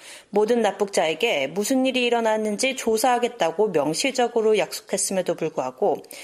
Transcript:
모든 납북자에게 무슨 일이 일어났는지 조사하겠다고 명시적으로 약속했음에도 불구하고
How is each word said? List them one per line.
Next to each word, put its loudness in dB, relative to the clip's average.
모든 2
납북자에게 0
무슨 0
일이 0
일어났는지 0
조사하겠다고 0
명시적으로 0
약속했음에도 -2
불구하고 -2